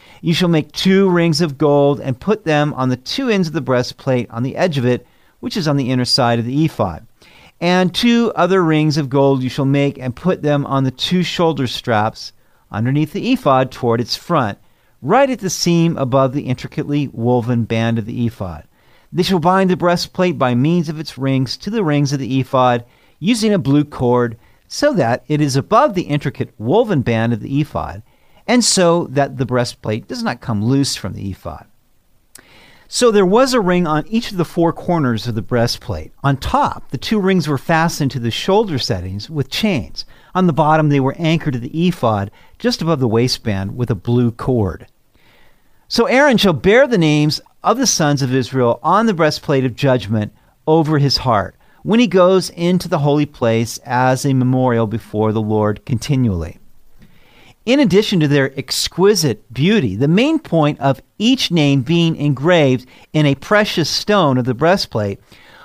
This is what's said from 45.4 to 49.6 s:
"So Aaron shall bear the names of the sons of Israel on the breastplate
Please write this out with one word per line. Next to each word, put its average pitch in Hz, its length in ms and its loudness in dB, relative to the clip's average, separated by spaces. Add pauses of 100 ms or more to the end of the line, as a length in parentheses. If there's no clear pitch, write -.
"So 233 160 0
Aaron 254 320 4
shall 190 160 2
bear 202 340 4
the 240 120 0
names 151 420 2 (240)
of 226 140 2
the 262 80 0
sons 147 340 0
of 131 140 -2
Israel 127 480 0
on 196 240 2
the 214 80 2
breastplate 151 500 0